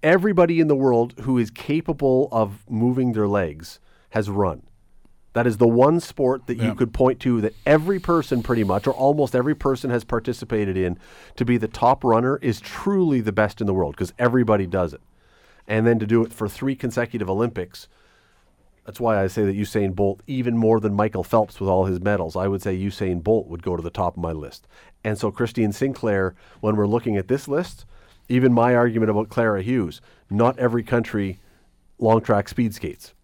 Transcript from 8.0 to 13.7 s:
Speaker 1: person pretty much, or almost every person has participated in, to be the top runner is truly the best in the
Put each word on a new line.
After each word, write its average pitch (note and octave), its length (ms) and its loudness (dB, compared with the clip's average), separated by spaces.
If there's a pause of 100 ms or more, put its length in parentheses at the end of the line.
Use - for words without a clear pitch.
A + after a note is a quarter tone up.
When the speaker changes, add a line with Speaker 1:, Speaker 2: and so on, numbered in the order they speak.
Speaker 1:
person D3+ 420 0
pretty A#2 220 0
much, G2 240 0
or C3+ 40 0
almost C#3 440 0
every C3 180 0
person C3+ 360 -4
has A#2+ 120 -2
participated A2 760 -4
in, F2+ 220 -2 (380)
to B2 80 -2
be A#2+ 120 2
the G#2+ 120 -2
top B2 340 2
runner B2 400 2
is A#2+ 180 -2
truly F3+ 600 0
the G#2+ 100 -2
best G#2 300 -2
in G#2 80 -2
the G2 60 0